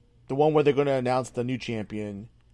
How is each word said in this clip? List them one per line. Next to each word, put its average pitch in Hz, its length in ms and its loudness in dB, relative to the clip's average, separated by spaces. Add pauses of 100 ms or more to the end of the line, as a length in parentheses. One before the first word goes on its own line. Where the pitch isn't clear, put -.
(280)
The 135 60 -6
one 151 200 4
where 151 100 6
they're 147 80 6
gonna 139 200 2
announce 127 360 0
the 120 160 -6
new 123 140 -4
champion. 107 720 -8 (260)